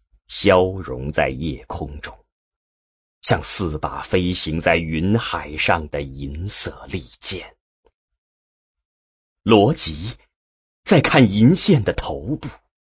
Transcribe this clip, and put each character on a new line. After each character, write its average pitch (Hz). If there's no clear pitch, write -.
消 92
融 73
在 69
夜 67
空 71
中， -
像 -
四 78
把 -
飞 90
行 80
在 85
云 82
海 76
上 80
的 71
银 71
色 -
利 -
剑。 -
罗 110
辑 80
在 165
看 123
银 202
线 156
的 87
头 78
部， -